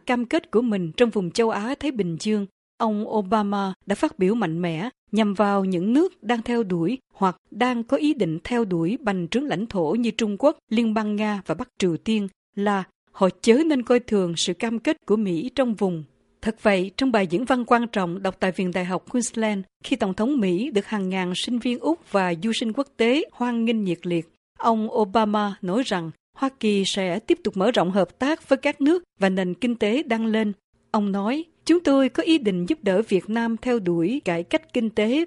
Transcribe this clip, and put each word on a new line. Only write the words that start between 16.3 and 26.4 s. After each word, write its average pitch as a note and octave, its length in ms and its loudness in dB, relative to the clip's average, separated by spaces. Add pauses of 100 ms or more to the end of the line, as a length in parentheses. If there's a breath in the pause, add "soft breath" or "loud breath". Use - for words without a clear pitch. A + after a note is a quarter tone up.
Thật A3 200 -4
vậy, G3 340 2
trong C4 160 0
bài G3+ 140 2
diễn E3+ 180 0
văn B3 200 0
quan A#3 280 2
trọng F#3+ 300 -2
đọc F#3+ 180 -4
tại F#3 120 0
Viện F3+ 220 -2
Đại F#3 100 -2
học F3+ 260 -4
Queensland, G#3+ 540 -2 (200)
khi C#4 120 -2
Tổng G3 180 0
thống C4 260 0
Mỹ F#3+ 300 0
được G3+ 160 -2
hàng G3 220 -4
ngàn F#3 260 -2
sinh A#3+ 240 -4
viên A#3+ 200 -2
Úc - 340 -4
và F#3 300 2
du A3+ 100 0
sinh A3 200 -4
quốc C#4 240 -4
tế B3+ 360 2
hoan A#3+ 320 -2
nghênh A3+ 200 0
nhiệt F3 220 -4
liệt, E3+ 220 -2 (300)
ông A3+ 340 0
Obama G#3 720 0
nói F#3+ 240 0
rằng E3+ 240 -4 (260)
Hoa C4+ 120 0 (120)